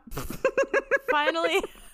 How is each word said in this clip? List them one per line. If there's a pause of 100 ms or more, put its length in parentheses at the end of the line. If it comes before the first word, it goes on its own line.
(1120)
finally, (320)